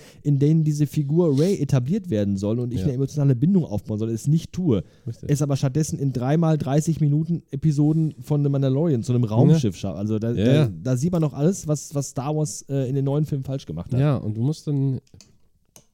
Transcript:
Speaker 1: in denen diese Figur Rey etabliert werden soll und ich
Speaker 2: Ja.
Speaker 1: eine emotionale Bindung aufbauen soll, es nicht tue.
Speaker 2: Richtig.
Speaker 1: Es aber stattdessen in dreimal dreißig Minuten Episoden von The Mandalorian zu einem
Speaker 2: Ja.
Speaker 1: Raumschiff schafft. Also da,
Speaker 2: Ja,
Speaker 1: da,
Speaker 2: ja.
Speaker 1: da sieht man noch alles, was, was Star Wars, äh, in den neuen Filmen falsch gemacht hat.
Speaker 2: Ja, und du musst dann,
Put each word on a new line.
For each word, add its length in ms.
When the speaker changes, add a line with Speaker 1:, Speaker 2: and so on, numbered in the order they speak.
Speaker 1:
in 180
denen 240
diese 240
Figur 520
Rey 200
etabliert 500
werden 280
soll 220
und 140
ich 60
Speaker 2:
Ja. 60
Speaker 1:
eine 80
emotionale 420
Bindung 300
aufbauen 340
soll, 100
es 180
nicht 260
tue. 300
Speaker 2:
Richtig. 240
Speaker 1:
Es 120
aber 160
stattdessen 420
in 140
dreimal 440
dreißig 440
Minuten 500
Episoden 720
von 220
The 60
Mandalorian 540
zu 100
einem 100
Speaker 2:
Ja. 60
Speaker 1:
Raumschiff 460
schafft. 220
Also 220
da, 120
Speaker 2:
Ja, 140
Speaker 1:
da, 80
Speaker 2:
ja. 180
Speaker 1:
da 140
sieht 140
man 100
noch 120
alles, 340
was, 280
was 140
Star 260
Wars, 340
äh, 200
in 60
den 100
neuen 200
Filmen 180
falsch 220
gemacht 280
hat. 60
Speaker 2:
Ja, 180
und 200
du 40
musst 260
dann, 320